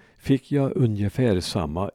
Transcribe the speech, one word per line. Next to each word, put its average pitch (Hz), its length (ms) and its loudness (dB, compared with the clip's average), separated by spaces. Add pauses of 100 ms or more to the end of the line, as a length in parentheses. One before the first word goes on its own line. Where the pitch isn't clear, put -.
(180)
fick - 340 -2
jag 139 240 0
ungefär 104 640 2
samma 87 540 -4